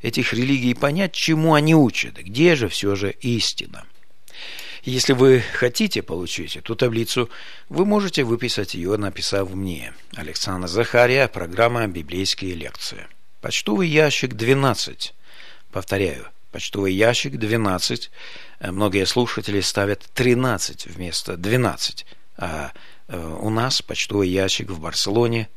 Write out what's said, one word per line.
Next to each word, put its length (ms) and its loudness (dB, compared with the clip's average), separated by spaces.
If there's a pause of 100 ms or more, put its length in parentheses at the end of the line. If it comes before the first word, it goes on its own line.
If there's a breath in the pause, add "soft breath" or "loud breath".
этих 320 0
религий, 400 2
понять, 400 0
чему 400 4
они 220 8
учат, 420 4
где 380 4
же 120 2
все 280 0
же 160 -2 (100)
истина. 600 -2 (1040 loud breath)
Если 240 2
вы 320 8 (100)
хотите 480 0
получить 540 -6
эту 180 -6
таблицу, 560 0 (380 loud breath)
вы 180 2
можете 380 2
выписать 500 0
ее, 220 0
написав 580 -2
мне. 400 -6 (220)
Александр 540 -4
Захария, 580 6
программа 600 0
"Библейские 680 -4
лекции". 500 -10 (360)
Почтовый 480 0
ящик 460 4
двенадцать. 760 2 (600 loud breath)
Повторяю, 540 -2 (260)
"Почтовый 400 -2
ящик 440 2
двенадцать". 720 0 (480 loud breath)
Э, 120 -6
многие 340 2
слушатели 540 0
ставят 440 0 (100)
тринадцать 720 0
вместо 500 -6
двенадцать, 680 0 (320 soft breath)
а, 340 -6 (380 loud breath)
э, 320 -8
у 80 -2
нас 320 0
почтовый 480 0
ящик 400 0
в 100 -8
Барселоне 760 0